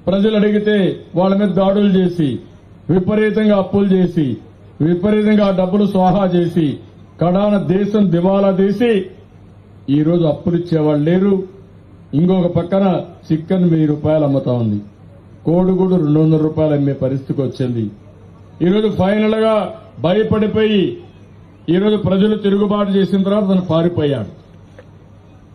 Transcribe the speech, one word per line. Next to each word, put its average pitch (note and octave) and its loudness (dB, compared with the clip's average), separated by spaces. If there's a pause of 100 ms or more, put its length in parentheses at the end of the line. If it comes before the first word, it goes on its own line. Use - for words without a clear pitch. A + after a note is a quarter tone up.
ప్రజలు G3 0
అడిగితే G#3+ 0 (400)
వాళ్ళ F#3+ 2
మీద G3+ 0
దాడులు G3 2
చేసి, E3+ 0 (600)
విపరీతంగా G#3 2
అప్పులు G3 0
చేసి, F3 0 (540)
విపరీతంగా G#3 2
ఆ G3 0
డబ్బులు F#3 0
స్వాహా F#3 0 (120)
చేసి, E3+ 0 (520)
కడాన G3 0 (120)
దేశం G3+ 0
దివాలా G3 2 (100)
తీసి, G#3 0 (1000)
ఈరోజు D#3+ 2
అప్పులు E3+ -4
ఇచ్చేవాళ్ళు D3+ 0
లేరు. F#3+ 2 (800)
ఇంకొక F3 2
పక్కన G3 0 (420)
చికెన్ F3 0
వెయ్యి D#3+ 2
రూపాయలు D3+ 0
అమ్ముతా C3+ -2 (100)
ఉంది, G#2 -2 (640)
కోడిగుడు F#3 0
రెండు D3+ 2
వందల D#3 2
రూపాయలు D#3 -2
అమ్మే C#3 -2
పరిస్థితికి C3+ -4
వచ్చింది. A#2+ -4 (840)
ఈరోజు G#3+ 2 (100)
ఫైనల్ G#3+ 0
గా A3 2 (520)
భయపడిపోయి, G#3+ 0 (880)
ఈరోజు G3+ 2 (100)
ప్రజలు G3 2
తిరుగుబాటు G3+ 0
చేసిన F#3+ 0
తర్వాత G3+ 0
తను F#3 0
పారిపోయాడు, D3+ -2 (1200)